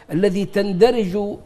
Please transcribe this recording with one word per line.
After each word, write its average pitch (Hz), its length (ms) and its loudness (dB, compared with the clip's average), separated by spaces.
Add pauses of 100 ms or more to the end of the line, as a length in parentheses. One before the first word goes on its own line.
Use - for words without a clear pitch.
(120)
الذي 185 340 0
تندرج 202 1000 0